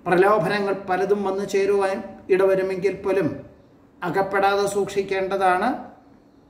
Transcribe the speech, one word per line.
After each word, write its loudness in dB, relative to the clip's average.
പ്രലോഭനങ്ങൾ 2
പലതും 0
വന്നു -4
ചേരുവാൻ 2
ഇടവരുമെങ്കിൽ 2
പോലും 0
അകപ്പെടാതെ 0
സൂക്ഷിക്കേണ്ടതാണ്. 0